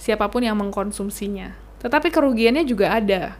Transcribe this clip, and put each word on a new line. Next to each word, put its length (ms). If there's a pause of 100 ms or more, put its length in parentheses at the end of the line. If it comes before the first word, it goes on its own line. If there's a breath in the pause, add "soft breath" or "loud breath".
siapapun 440
yang 120
mengkonsumsinya. 960 (280)
Tetapi 280
kerugiannya 560
juga 320
ada. 440